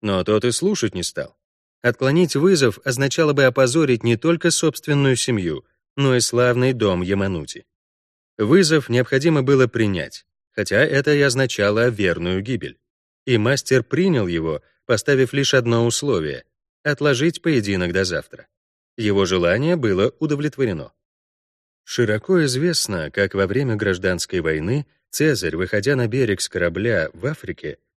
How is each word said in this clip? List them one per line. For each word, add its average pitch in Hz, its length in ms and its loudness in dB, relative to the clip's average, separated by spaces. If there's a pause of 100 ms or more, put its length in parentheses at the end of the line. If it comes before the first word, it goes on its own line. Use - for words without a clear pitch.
Но 95 220 -2
тот 107 220 2
и 120 60 2
слушать 170 440 -2
не 87 80 -4
стал. - 340 -10 (440)
Отклонить 139 540 0
вызов 143 480 2
означало 139 500 0
бы 135 120 4
опозорить 131 580 2
не 117 140 2
только 170 340 0
собственную 143 640 0
семью, 95 500 -2 (300)
но 135 200 2
и 123 40 2
славный 123 540 2
дом 98 280 0
Яманути. 95 640 -4 (720)
Вызов 151 520 2
необходимо 135 540 2
было 131 240 4
принять, 98 580 -2 (260)
хотя 101 280 -2
это 143 340 2
и 143 80 2
означало 120 680 2
верную 92 520 -2
гибель. 104 380 -8 (460)
И 123 120 2
мастер 127 460 0
принял 147 440 0
его, 80 340 -4 (240)
поставив 131 480 0
лишь 139 200 0
одно 117 320 2
условие — 87 600 -2 (380)
отложить 147 580 0
поединок 101 520 0
до 95 120 0
завтра. - 420 -8 (500)
Его 104 280 2
желание 151 500 2
было 110 440 0
удовлетворено. 139 720 -4 (920)
Широко 120 640 0
известно, 123 680 -4
как 98 220 -2
во 98 140 0
время 117 280 -2
гражданской 92 680 -2
войны 82 440 -2 (260)
Цезарь, 95 440 -2
выходя 101 400 -2
на 120 120 0
берег 110 340 -2
с - 80 -6
корабля 87 640 -2
в 85 120 -10
Африке, 90 540 -10 (180)